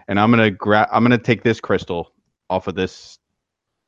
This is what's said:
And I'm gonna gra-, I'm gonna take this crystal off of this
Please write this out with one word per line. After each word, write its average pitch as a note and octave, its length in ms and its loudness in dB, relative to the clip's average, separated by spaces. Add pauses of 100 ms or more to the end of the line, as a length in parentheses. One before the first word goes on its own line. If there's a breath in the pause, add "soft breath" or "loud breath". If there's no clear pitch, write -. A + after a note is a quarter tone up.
And G2 120 0
I'm G#2+ 120 4
gonna A2+ 200 4
gra-, G#2 400 0
I'm A2 120 0
gonna B2 140 2
take A2 260 -2
this A2+ 180 0
crystal F2 520 -6 (360)
off F#2+ 180 -4
of D#2+ 80 -8
this - 420 -8 (720)